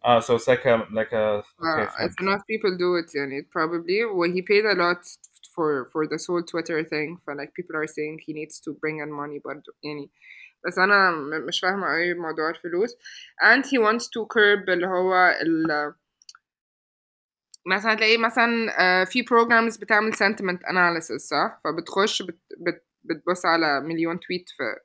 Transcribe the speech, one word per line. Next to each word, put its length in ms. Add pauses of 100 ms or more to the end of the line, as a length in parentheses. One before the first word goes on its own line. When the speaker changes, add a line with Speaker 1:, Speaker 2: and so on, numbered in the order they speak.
Speaker 1:
Ah, 140
so 160
it's 120
like 180
a, 100 (160)
like 220
a, 300 (160)
okay, 240
Speaker 2:
Uh, 40
Speaker 1:
فهمت. 240
Speaker 2:
if 100
enough 300
people 260
do 240
it, 140
يعني, 260
it 80
probably, 560
well, 260
he 120
paid 220
a 100
lot 260 (540)
for, 360
for 140
this 220
whole 240
Twitter 320
thing, 420
ف, 40
like, 300
people 220
are 60 (100)
saying 300
he 120
needs 160 (100)
to 80
bring 260
in 120
money 340
برضه، 280 (100)
يعني. 280 (540)
بس 120
أنا 340
م-، 360
مش 120
فاهمة 280
أوي 260
موضوع 360
الفلوس. 460 (460)
And 240
he 140
wants 260
to 280
curb 360
اللي 180
هو 280 (260)
ال-، 540 (1700)
مثلًا 280
هتلاقي 240
مثلًا، 320 (300)
آه، 240
في 200
programs 560
بتعمل 340
sentiment 460
analysis، 580
صح؟ 460
فبتخش 580
بت-، 380
بت-، 260 (180)
بتبص 420
على 360
مليون 380
تويت 300
في 140 (220)